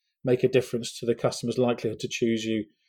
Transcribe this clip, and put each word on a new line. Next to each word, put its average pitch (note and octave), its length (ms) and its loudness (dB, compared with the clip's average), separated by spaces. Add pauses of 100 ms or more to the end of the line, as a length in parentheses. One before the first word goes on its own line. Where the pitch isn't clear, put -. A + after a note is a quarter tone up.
(240)
make B2 180 4
a B2+ 60 4
difference A#2+ 500 0
to A#2+ 80 -6
the A#2 80 2
customer's B2 440 -2
likelihood A#2+ 420 0
to B2 80 -6
choose A2+ 360 0
you A2 200 -2 (240)